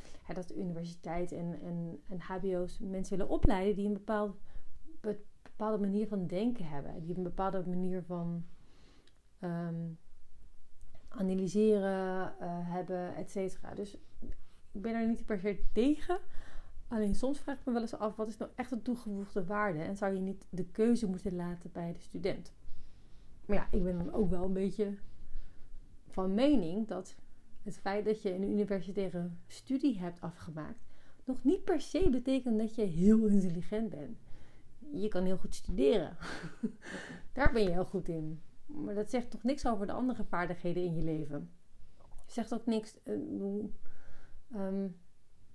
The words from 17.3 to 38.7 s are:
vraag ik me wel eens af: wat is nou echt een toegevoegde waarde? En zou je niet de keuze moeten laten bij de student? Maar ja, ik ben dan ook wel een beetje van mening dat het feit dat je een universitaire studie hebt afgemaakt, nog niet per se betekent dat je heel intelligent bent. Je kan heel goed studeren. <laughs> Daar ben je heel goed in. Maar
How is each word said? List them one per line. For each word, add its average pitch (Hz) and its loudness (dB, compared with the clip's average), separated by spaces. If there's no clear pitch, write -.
vraag 277 -4
ik - -12
me 262 0
wel 233 2
eens 226 -4
af: 214 -2
wat 220 -2
is 220 -8
nou - -6
echt 240 -6
een 233 -2
toegevoegde 202 -2
waarde? 202 0
En 196 -4
zou 196 0
je 196 0
niet 190 -4
de 180 -2
keuze 220 4
moeten 185 -2
laten 175 -6
bij 170 -4
de 170 -8
student? - -4
Maar 202 6
ja, - 8
ik 196 8
ben 180 2
dan 175 -2
ook 202 4
wel 196 6
een 196 4
beetje 202 0
van 190 0
mening 208 4
dat 185 -8
het 190 -4
feit 202 -2
dat 214 0
je 190 0
een 190 0
universitaire 190 0
studie 262 0
hebt 175 -6
afgemaakt, 156 -8
nog - -2
niet 339 4
per 339 2
se - 4
betekent 254 2
dat 220 0
je 233 0
heel 202 8
intelligent 202 4
bent. 147 -8
Je 196 0
kan 185 2
heel 185 8
goed - 4
studeren. 202 2
<laughs> - -10
Daar - 8
ben 220 4
je 190 2
heel 175 2
goed 180 -4
in. 160 -4
Maar 202 -6